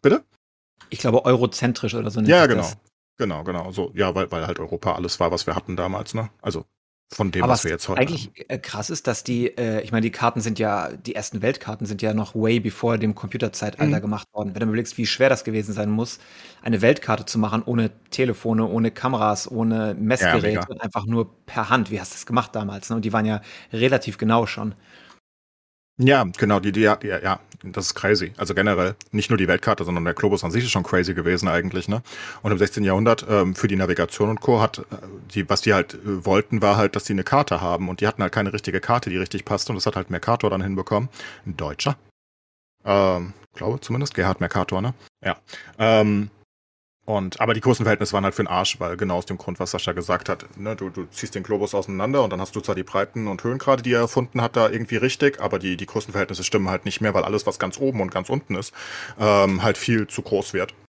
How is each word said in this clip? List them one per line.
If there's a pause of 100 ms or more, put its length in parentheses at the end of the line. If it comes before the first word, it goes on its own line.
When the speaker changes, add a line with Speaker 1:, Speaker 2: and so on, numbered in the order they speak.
Speaker 1:
Bitte? (680)
Speaker 2:
Ich
glaube,
eurozentrisch
oder
so
nennt
Speaker 1:
Ja,
Speaker 2:
sich
Speaker 1:
genau.
Speaker 2:
das. (400)
Speaker 1:
Genau,
genau.
So,
ja,
weil,
weil
halt
Europa
alles
war,
was
wir
hatten
damals,
ne? (140)
Also (460)
von
dem,
Speaker 2:
Aber
Speaker 1:
was
wir
Speaker 2:
was
Speaker 1:
jetzt
heute
Speaker 2:
eigentlich,
Speaker 1:
haben.
Speaker 2:
äh,
krass
ist,
dass
die, (100)
äh,
ich
meine,
die
Karten
sind
ja,
die
ersten
Weltkarten
sind
ja
noch
way
before
dem
Computerzeitalter
Speaker 3:
Mhm.
Speaker 2:
gemacht
worden.
Wenn
du
überlegst,
wie
schwer
das
gewesen
sein
muss, (420)
eine
Weltkarte
zu
machen,
ohne (200)
Telefone,
ohne
Kameras,
ohne
Messgeräte,
Speaker 1:
Ja,
mega.
Speaker 2:
einfach
nur (120)
per
Hand.
Wie
hast
du
das
gemacht
damals,
ne?
Und
die
waren
ja (300)
relativ
genau
schon. (1300)
Speaker 1:
Ja,
genau,
die,
die,
ja,
ja,
ja, (220)
das
ist
crazy.
Also
generell, (180)
nicht
nur
die
Weltkarte,
sondern
der
Globus
an
sich
ist
schon
crazy
gewesen
eigentlich,
ne? (400)
Und
im
sechzehnten
Jahrhundert,
ähm,
für
die
Navigation
und
Co.
hat,
äh, (520)
die,
was
die
halt,
äh,
wollten,
war
halt,
dass
die
eine
Karte
haben.
Und
die
hatten
halt
keine
richtige
Karte,
die
richtig
passte.
Und
das
hat
halt
Mercator
dann
hinbekommen. (340)
Ein
Deutscher. (880)
Ähm, (200)
glaube
zumindest,
Gerhard
Mercator,
ne? (280)
Ja. (420)
Ähm, (760)
und,
aber
die
Größenverhältnisse
waren
halt
für
den
Arsch,
weil
genau
aus
dem
Grund,
was
Sascha
gesagt
hat, (100)
ne,
du,
du
ziehst
den
Globus
auseinander
und
dann
hast
du
zwar
die
Breiten
und
Höhengrade,
die
er
erfunden
hat,
da
irgendwie
richtig,
aber
die,
die
Größenverhältnisse
stimmen
halt
nicht
mehr,
weil
alles,
was
ganz
oben
und
ganz
unten
ist, (460)
ähm,
halt
viel
zu
groß
wird. (180)